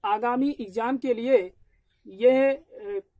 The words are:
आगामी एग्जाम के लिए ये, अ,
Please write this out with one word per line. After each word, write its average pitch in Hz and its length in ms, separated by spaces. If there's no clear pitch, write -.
आगामी 240 560
एग्जाम 226 360
के 247 180
लिए 226 380
ये, 254 460
अ, 403 480